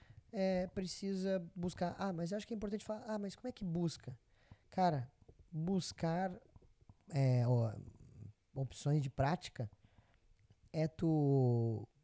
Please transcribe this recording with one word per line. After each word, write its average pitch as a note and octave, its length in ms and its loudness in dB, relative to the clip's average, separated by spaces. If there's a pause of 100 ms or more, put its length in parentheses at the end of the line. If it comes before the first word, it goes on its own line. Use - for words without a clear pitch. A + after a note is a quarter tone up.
(300)
é, F#3+ 380 0
precisa F#3+ 720 -2 (140)
buscar. F3 420 -4
Ah, G3 140 -2
mas E3+ 180 -4
eu G3+ 60 -2
acho G#3+ 100 -6
que - 60 -10
é A3+ 40 -2
importante G3+ 280 -4
falar. G#3+ 240 -6
Ah, G#3+ 100 -2
mas G3+ 160 -6
como - 140 -10
é B3 40 -6
que - 120 -10
busca? E3+ 500 -2 (540)
Cara, D#3 420 2 (400)
buscar, F3 880 -2 (720)
é, C3 400 4
ó, A#2 240 2 (840)
opções C#3+ 480 0
de C3+ 60 -4
prática C#3 600 -2 (1000)
é D#3 160 0
tu C3 1000 4 (160)